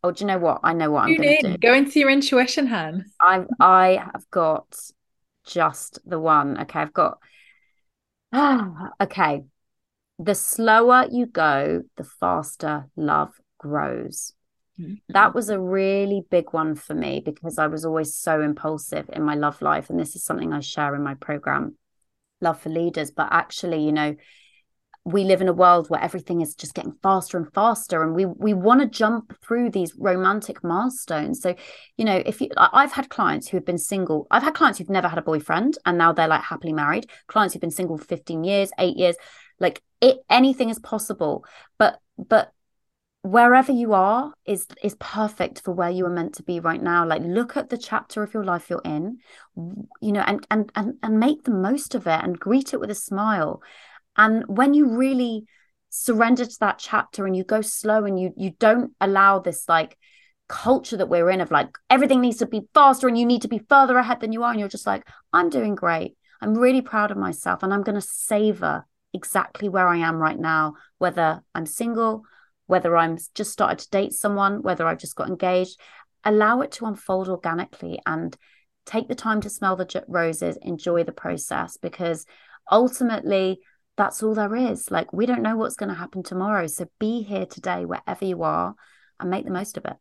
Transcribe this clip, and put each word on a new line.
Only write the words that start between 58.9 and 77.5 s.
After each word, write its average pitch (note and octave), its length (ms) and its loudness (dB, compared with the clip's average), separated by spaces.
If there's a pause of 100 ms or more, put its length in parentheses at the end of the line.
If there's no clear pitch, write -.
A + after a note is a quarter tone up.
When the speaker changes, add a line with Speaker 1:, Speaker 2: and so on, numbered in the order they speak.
Speaker 1:
allow G3 400 4
this, F3 280 -6
like, D#3+ 300 0 (500)
culture B3 480 -2
that F#3 120 -2
we're E3+ 220 2
in F#3 100 2
of, E3 100 -4
like, - 260 0 (140)
everything C4 300 6
needs A#3+ 160 0
to - 100 -2
be G#3+ 160 -6 (120)
faster C4+ 340 8
and A#3 100 2
you A#3+ 80 2
need A#3+ 160 2
to A3+ 60 -6
be A3 100 -4 (100)
further C4 300 6
ahead A#3+ 220 0
than A3 120 -6
you A3+ 120 -4
are. A#3+ 80 0
And G#3+ 80 -4
you're G3+ 80 -6
just - 180 -10
like, G3 180 -4 (280)
"I'm F3 180 2
doing A3+ 240 -2
great. E3+ 420 -4 (240)
I'm G#3+ 140 -2
really B3+ 260 4
proud G#3+ 300 -2
of G3 60 -6
myself. F#3 480 -4
And G3 100 0
I'm G3+ 80 -2
gonna G3+ 180 -4
savor G#3 840 -2 (260)
exactly - 560 -6
where F#3 200 2
I F3 80 2
am E3 180 0
right D#3 240 -2
now, D#3 360 -2 (240)
whether E3 440 0 (100)
I'm E3 140 -8
single, A3+ 560 -4 (440)
whether F3 300 2
I'm E3 220 2 (160)
just G#3+ 160 -8
started - 300 -2
to - 100 -16
date G3 220 0
someone, G3+ 500 -2
whether F3 240 -2
I've E3 140 -2
just - 160 -14
got - 120 -6
engaged." F#3 520 -2 (420)
Allow G#3+ 380 2
it C#4+ 120 -6
to A#3 140 -10
unfold F#3+ 420 -6
organically E3+ 760 -8